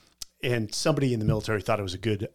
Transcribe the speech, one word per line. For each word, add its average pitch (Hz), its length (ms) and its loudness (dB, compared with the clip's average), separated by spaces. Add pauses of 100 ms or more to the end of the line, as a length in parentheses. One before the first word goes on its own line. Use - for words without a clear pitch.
(440)
And 120 300 0
somebody 139 400 2
in 113 60 0
the 107 60 0
military 107 360 0
thought 110 180 0
it 101 40 -2
was 90 100 -4
a 92 60 -6
good 107 360 0